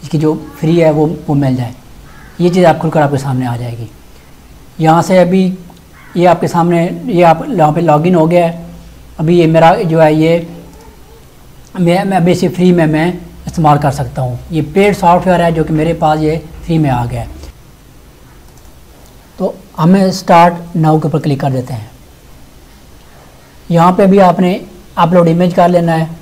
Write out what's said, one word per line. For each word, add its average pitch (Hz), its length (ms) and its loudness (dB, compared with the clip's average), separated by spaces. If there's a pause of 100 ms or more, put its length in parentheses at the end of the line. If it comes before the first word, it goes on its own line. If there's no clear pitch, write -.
इसकी - 140 -6
जो 156 180 0 (240)
free 165 200 0
है 156 120 4
वो, 156 160 0 (200)
वो 151 80 -2
मिल 135 200 0
जाए। 120 180 -6 (680)
ये 175 80 2
चीज़ 180 160 2
आप 156 140 2
खुलकर 160 220 -2
आपके 143 160 -2
सामने 131 280 -4
आ 117 120 -6
जाएगी। 117 320 -12 (880)
यहाँ 160 220 2
से 185 160 2
अभी 185 280 2 (720)
ये 175 80 2
आपके 170 220 2
सामने, 170 380 0 (200)
ये 180 180 0
आप 165 260 2
यहाँ 160 240 2
पे 170 80 -2
login 165 340 2
हो 160 120 2
गया 175 200 2
है। 170 180 -8 (540)
अभी 175 200 2
ये 165 80 4
मेरा 165 280 4
जो 165 260 -2
है 156 140 4
ये 165 320 0 (1300)
मैं, 180 240 2
मैं 190 140 -2
अभी 175 140 2
इसे 175 180 0
free 180 220 2
में 170 140 2
मैं 160 340 -2 (280)
इस्तेमाल 147 300 0
कर 143 140 -2
सकता 135 300 -8
हूँ। 123 180 -6 (120)
ये 156 100 -2
paid 196 340 0
software 180 460 2
है 170 100 0
जो 160 120 -2
कि 156 100 -4
मेरे 156 200 -2
पास 156 260 0
ये 156 180 -2 (260)
free 165 140 -2
में 151 120 0
आ 120 160 -2
गया 120 160 -8
है। - 80 -12 (2000)
तो 185 140 -4 (240)
हमें 190 340 2
start 170 640 2
now 156 240 2
के 156 80 -4
ऊपर 151 120 -2
click 143 200 -4
कर 139 120 -4
देते 127 220 -6
हैं। 110 180 -14 (1800)
यहाँ 170 200 4
पे 196 160 2
भी 196 120 4
आपने 185 460 2 (320)
upload 175 300 2
image 175 260 0
कर 175 160 2
लेना 170 240 0
है। 160 160 -4 (120)